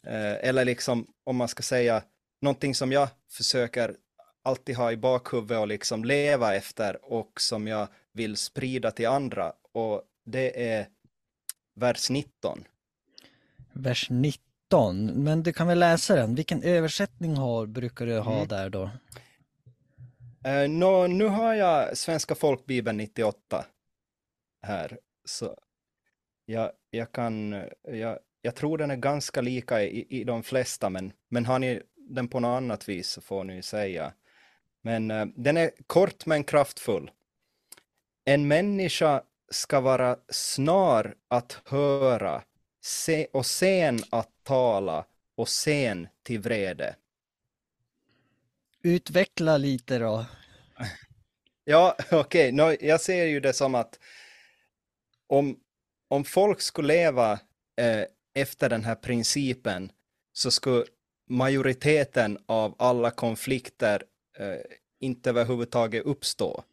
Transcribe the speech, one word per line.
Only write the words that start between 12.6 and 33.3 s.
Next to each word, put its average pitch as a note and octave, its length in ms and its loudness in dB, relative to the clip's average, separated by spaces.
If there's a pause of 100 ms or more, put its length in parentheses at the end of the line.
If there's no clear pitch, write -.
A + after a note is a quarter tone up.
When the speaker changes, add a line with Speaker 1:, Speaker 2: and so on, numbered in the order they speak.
Speaker 2:
Vers C3 380 -4
nitton. B2 960 0
Men D3 360 0
du E3 100 0
kan E3+ 140 -2
väl F3 120 4
läsa E3+ 380 4
den. A#2 180 2
Vilken D#3 280 -2
översättning E3 760 0
har, A#2 300 -2
brukar A#2+ 400 -8
du A#2 120 0
ha A2 180 -2
Speaker 1:
Mm. G#2 120 -2
Speaker 2:
där F#2+ 220 -4
då? F#2+ 200 -6 (1500)
Speaker 1:
Eh, C#3 240 2
nå, F3+ 380 4
nu F#3 200 2
har A3 280 2
jag D#3+ 420 2
Svenska D#3+ 380 -4
folkbibeln B2 600 0
nittioåtta G#2+ 720 -4 (960)
här. F#2 360 -8 (260)
Så - 320 -10 (880)
jag, A2+ 240 -4 (200)
jag A#2 220 -8
kan, G#2+ 500 -4 (200)
jag, A2+ 360 -8 (240)
jag A#2+ 140 -4
tror D3+ 220 -2
den D3 120 -2
är C3 60 -4
ganska C#3 440 -2
lika B2 420 -2
i, G2+ 240 -4 (140)
i G#2+ 40 -8
de A#2 180 -4
flesta, B2 480 -2
men, F#2 220 -8 (160)
men A#2+ 180 0
har B2+ 120 2
ni B2+ 240 -2 (140)
den B2+ 320 -8
på B2+ 120 -4
något A#2+ 160 0
annat A#2+ 320 -6
vis F2+ 200 -6
så - 120 -10
får G2 240 -8